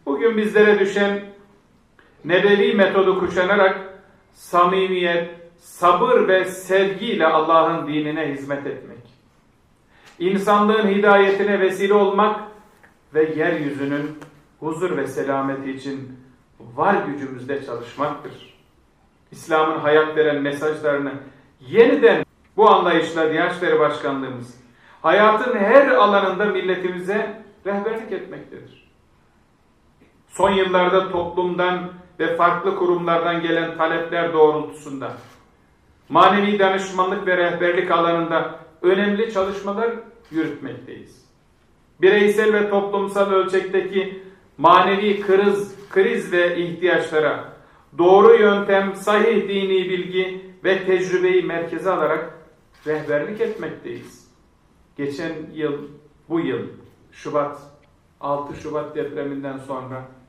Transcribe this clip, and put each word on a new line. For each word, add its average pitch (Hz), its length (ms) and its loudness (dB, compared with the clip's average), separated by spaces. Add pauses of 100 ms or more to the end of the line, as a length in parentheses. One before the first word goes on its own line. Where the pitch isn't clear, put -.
Bugün 226 300 0
bizlere 208 420 4
düşen 202 460 0 (1000)
nebevi 196 500 0
metodu 185 460 2
kuşanarak 185 580 0 (540)
samimiyet, 180 1000 0 (280)
sabır 208 720 2
ve 185 160 2
sevgiyle 190 800 -2
Allah'ın 165 600 2
dinine 151 460 -4
hizmet 139 340 -8
etmek. - 320 -12 (1200)
İnsanlığın 208 720 2
hidayetine 202 720 4
vesile 190 340 2
olmak 208 460 2 (760)
ve 156 80 4
yeryüzünün 151 960 -4 (420)
huzur 160 360 -4
ve 135 100 -4
selameti 135 640 -6
için 131 480 -12 (420)
var 156 460 0
gücümüzle 135 600 -8
çalışmaktır. - 880 -10 (760)
İslam'ın 156 480 -2
hayat 156 380 2
veren 147 260 2
mesajlarını 143 720 -4 (480)
yeniden 143 640 4 (300)
bu 196 140 8
anlayışla 165 640 2
Diyanet 175 220 0
İşleri 165 240 0
Başkanlığımız 135 800 -4 (420)
hayatın 214 560 2
her 233 320 6
alanında 196 540 2
milletimize 180 960 -4 (240)
rehberlik 214 460 -6
etmektedir. 147 760 -16 (1400)
Son 196 220 0
yıllarda 185 600 2
toplumdan 180 800 -4 (280)
ve 165 160 -2
farklı 175 400 0
kurumlardan 170 640 0
gelen 165 340 -4
talepler 165 560 -2
doğrultusunda 147 800 0 (960)
manevi 196 500 4
danışmanlık 190 680 -2
ve 180 100 0
rehberlik 175 540 0
alanında 165 680 0 (240)
önemli 202 500 0
çalışmalar 202 580 -4 (400)
yürütmekteyiz. 143 960 -10 (760)
Bireysel 208 520 4
ve 208 180 0
toplumsal 196 600 -2
ölçekteki 190 920 -2 (360)
manevi 196 600 2
kriz, 196 540 0 (160)
kriz 202 420 0
ve 175 240 2
ihtiyaçlara 165 960 -2 (460)
doğru 202 380 8
yöntem, 196 580 2
sahih 214 540 0
dini 190 400 0
bilgi 180 640 -6 (140)
ve 190 200 0
tecrübeyi 180 580 2
merkeze 165 480 -4
alarak 160 480 -2 (480)
rehberlik 147 540 -4
etmekteyiz. - 920 -10 (640)
Geçen 147 360 -8 (220)
yıl, 147 340 -6 (400)
bu 165 120 0
yıl, 120 260 -4 (460)
Şubat, 143 460 -4 (600)
altı 143 360 -6
Şubat 151 400 -8
depreminden 139 640 -8
sonra 127 440 -12 (260)